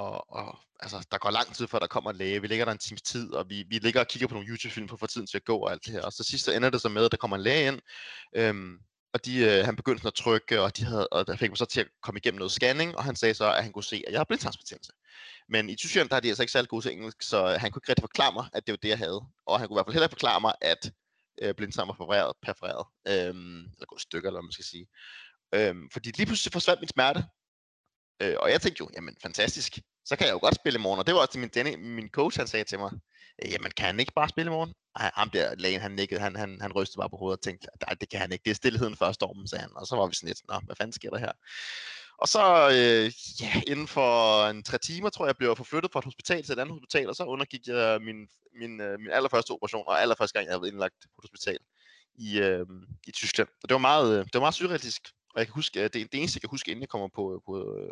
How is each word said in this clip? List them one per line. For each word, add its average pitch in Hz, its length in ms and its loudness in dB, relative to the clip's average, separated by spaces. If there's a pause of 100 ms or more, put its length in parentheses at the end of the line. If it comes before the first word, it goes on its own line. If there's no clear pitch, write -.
at, 98 160 -8 (160)
at, - 180 -10 (240)
altså, 98 320 -12
der 98 60 2
går 101 140 -2
lang 113 240 0
tid, 120 120 -4
før 113 120 -2
der 90 80 0
kommer - 240 -2
en 101 60 -6
læge. 95 240 0
Vi 104 60 -4
ligger 113 180 0
der 117 60 0
en 107 60 -4
times - 240 -10
tid, - 320 -6
og 92 160 -4
vi, 101 200 -8
vi 110 100 -2
ligger 117 200 4
og 120 80 4
kigger 131 200 -2
på 120 60 -12
nogle 104 160 -8
YouTube-film 110 380 -8
for 113 80 -14
at - 40 -14
få 110 80 -4
tiden 107 200 -8
til - 100 -4
at 98 80 -10
gå 113 120 2
og 98 140 -2
alt 85 140 -8
det 113 80 -10
her. 95 80 -6
Og - 120 -6
så - 100 -8
sidst 131 220 -2
så - 60 2
ender 120 180 4
det 135 120 0
så 117 80 0
med, 107 160 4
at 117 60 4
der 110 60 0
kommer 98 200 -2
en 98 60 -2
læge 135 240 4
ind, 135 120 0 (560)
øhm, 98 440 0 (340)
og - 120 -4
de, 127 120 -4
øh, 107 280 8
han 107 100 0
begyndte 117 240 0
sådan 110 80 -6
at 104 60 -2
trykke, 113 480 2
og 98 160 0
de 110 80 -4
havde, 110 220 0
og 90 200 2
der 92 80 -4
fik 113 160 0
mig 101 60 -8
så 123 80 0
til - 140 0
at 104 80 0 (160)
komme 101 160 -8
igennem 104 180 0
noget 95 140 -4
scanning, 147 460 2
og - 60 -2
han 135 120 -4
sagde 113 180 4
så, 107 200 2
at - 100 2
han 110 80 -10
kunne 101 120 -10
se, - 240 -6
at - 60 -6
jeg 120 60 2
har 151 60 0
blindtarmsbetændelse. - 680 -6 (580)
Men 110 200 2
i 92 60 -8
Tyskland, - 340 2
der 135 60 2
er 131 40 4
de 120 80 0
altså 113 160 2
ikke 113 80 -2
særlig 120 180 2
gode 113 160 -4
til 127 60 -4
engelsk, 110 300 -10
så 95 260 4
han 101 240 2
kunne - 80 -10
ikke - 120 -4
rigtig 123 120 2
forklare 127 300 2
mig, 113 200 -6
at 110 140 -6
det 110 60 0
var 101 40 -4
det, 107 120 -4
jeg 110 80 2
havde. 98 240 -4 (240)
Og 101 140 2
han 117 80 -4
kunne 98 80 -6
i - 20 -2
hvert 95 80 4
fald 110 80 -6
heller 165 140 6
ikke - 60 -20
forklare 110 280 2
mig, 107 200 4
at, 85 300 0 (500)
øh, 101 140 0
blindtarmen 101 320 -4
var 98 60 -6
perforeret, 92 480 2
perforeret, - 440 -8 (220)
øhm, 90 520 -2
eller - 280 -18
gået - 120 -16
i - 40 -10
stykker, 87 260 -6
eller 90 100 -6
hvad 87 80 -12
man 85 40 -20
skal - 140 -12
sige. 87 220 -14 (680)
Øhm, 90 360 0
fordi - 200 -10
lige 202 140 0
pludselig 208 280 -2
forsvandt - 280 2
min 160 80 -8
smerte. 147 360 2 (960)
Øh, 95 180 2
og - 120 4
jeg 156 100 4
tænkte 185 200 -2
jo: 78 140 -10
"Jamen, 78 260 -14
fantastisk. - 580 -4 (260)
Så 147 100 -4
kan 160 120 2
jeg 110 60 2
jo 90 60 -2
godt - 160 4
spille 120 240 0
i - 20 -6
morgen." 95 180 0
Og 95 80 -2
det 165 80 6
var 175 60 6
også 135 120 2
det, 139 60 -6
min 120 100 -6
Danny, 131 260 0 (200)
min 110 140 -8
coach, - 300 0
han 117 80 -2
sagde 107 180 0
til 98 140 -6
mig: 98 120 -6 (540)
"Øh, - 60 -6
jamen, 92 260 -4
kan - 80 0
han 95 140 0
ikke 131 160 -2
bare 156 140 2
spille 165 200 -4
i 165 40 -4
morgen?" 165 200 -4 (220)
Ej, 101 180 -2
ham 107 160 0
der 80 260 0
lægen, 92 260 0
han 98 100 -4
nikkede, 98 300 -2
han, 101 140 -4
han, 98 260 -8
han 104 120 -6
rystede 95 280 -2
bare 98 80 -4
på 95 80 -12
hovedet 95 220 -4
og - 40 -12
tænkte: 90 240 -10 (180)
"Nej, - 80 -4
det 101 160 -8
kan 101 100 -6
han 92 120 -4
ikke. 92 120 -6
Det 110 80 2
er 104 40 0
stilheden 113 420 0
før 90 140 4
stormen," 98 360 -6
sagde - 140 -6
han. - 140 -12
Og 92 120 -10
så - 80 -4
var 98 120 4
vi 87 80 -6
sådan 85 120 -8
lidt: - 220 -8
"Nå, 95 160 -4
hvad - 100 -12
fanden 110 180 -4
sker - 160 -10
der 104 80 -4
her?" 117 140 -4 (840)
Og - 100 2
så, 175 420 8
øh, 117 420 8 (300)
ja, - 260 0
inden 143 200 -2
for 117 600 6
en 107 160 -4
tre 127 140 -2
timer, 175 320 -4
tror 185 160 -4
jeg, 139 120 2
blev 123 120 2
jeg 113 80 2
forflyttet 156 340 -4
fra 143 80 -2
et 123 60 -2
hospital 151 380 -4
til 139 100 -6
et 120 60 -2
andet 143 140 -4
hospital, 139 360 0
og 101 60 -4
så - 80 -6
undergik 135 440 -6
jeg 113 340 2
min, 107 260 -12 (320)
min, 117 220 -10
øh, 101 180 -4
min 107 120 -10
allerførste 127 400 4
operation, 107 360 -6
og 87 140 4
allerførste 113 380 2
gang, 101 60 -2
jeg 82 80 -6
havde 90 80 -2
været 92 100 -4
indlagt 98 300 -4
på - 220 -20
et - 0 -
hospital - 340 -6 (580)
i, 104 240 -4
øh, 92 260 2 (420)
i - 40 -14
Tyskland. - 360 0 (160)
Og - 60 -4
det 127 60 4
var 131 40 4
meget, 131 400 6
øh, 95 60 -2
det 98 80 -6
var 123 60 2
meget 147 160 4
surrealistisk. 165 460 -4 (320)
Og - 60 -2
jeg 113 80 0
kan 107 60 -16
huske, 143 280 -4
at 107 120 0
det, 110 180 -6
det 135 80 -6
eneste, 170 180 -2
jeg - 40 -14
kan 113 80 -8
huske, 135 220 -8
inden 113 100 -8
jeg 135 80 -10
kommer 101 260 -4
på, 95 300 -6
på, 95 320 -8
øh, 98 140 -10